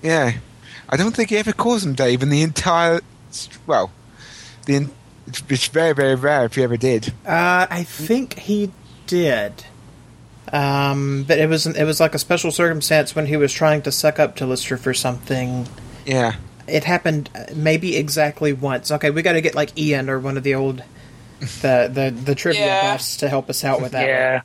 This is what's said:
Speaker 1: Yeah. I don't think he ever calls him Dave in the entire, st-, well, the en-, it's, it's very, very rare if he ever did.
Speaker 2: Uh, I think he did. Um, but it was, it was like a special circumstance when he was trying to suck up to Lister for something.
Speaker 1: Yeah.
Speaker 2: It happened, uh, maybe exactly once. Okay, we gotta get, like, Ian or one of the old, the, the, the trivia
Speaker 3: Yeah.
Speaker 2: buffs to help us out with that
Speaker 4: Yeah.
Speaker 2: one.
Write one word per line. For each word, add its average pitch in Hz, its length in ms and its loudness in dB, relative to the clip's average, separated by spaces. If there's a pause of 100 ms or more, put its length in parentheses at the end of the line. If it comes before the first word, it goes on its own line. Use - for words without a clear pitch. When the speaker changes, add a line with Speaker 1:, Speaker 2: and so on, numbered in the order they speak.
Speaker 1:
Yeah. 156 300 2 (580)
I 135 60 0
don't 208 180 2
think 220 160 0
he 214 80 2
ever 214 140 0
calls 233 340 0
him 143 80 0
Dave 127 300 2
in 143 60 2
the 147 120 4
entire, 170 600 2 (300)
st-, - 260 -14 (100)
well, 104 240 0 (760)
the 139 120 2
en-, 139 140 -2 (360)
it's, - 220 -12
it's 131 180 0
very, 160 260 2
very 135 220 2
rare 135 300 2
if 110 100 -4
he 135 80 2
ever 120 140 0
did. 117 320 0 (160)
Speaker 2:
Uh, 180 440 4
I 175 140 -4
think 226 560 -4
he 208 320 -2 (360)
did. 127 580 0 (880)
Um, 139 760 0
but 151 120 4
it 156 100 4
was, 160 180 2
it 156 160 -2
was 156 160 0
like 160 160 4
a 147 40 -2
special 175 320 -2
circumstance 156 640 2
when 156 100 0
he 147 100 0
was 143 160 2
trying 151 300 2
to 139 100 -4
suck 151 280 0
up 147 180 2
to 135 80 -4
Lister 127 320 -2
for 131 160 -2
something. 127 760 -4 (380)
Speaker 1:
Yeah. 123 300 2 (320)
Speaker 2:
It - 180 0
happened, 160 500 0
uh, - 180 -14
maybe 160 440 0
exactly 147 560 0
once. 131 360 -4
Okay, 151 200 0
we 151 120 -2
gotta 165 200 2
get, 160 140 0
like, 151 220 -2
Ian 143 320 0
or 135 100 0
one 135 180 -4
of 127 60 -6
the 135 120 2
old, 135 260 -2 (800)
the, 127 300 4
the, 135 220 -2 (100)
the 139 120 0
trivia 185 320 0
Speaker 3:
Yeah. 196 260 2
Speaker 2:
buffs - 240 -6
to 143 100 -2
help 135 220 -2
us 139 160 -4
out 135 160 2
with 127 100 -4
that 131 160 0
Speaker 4:
Yeah. 131 280 2
Speaker 2:
one. 127 100 -2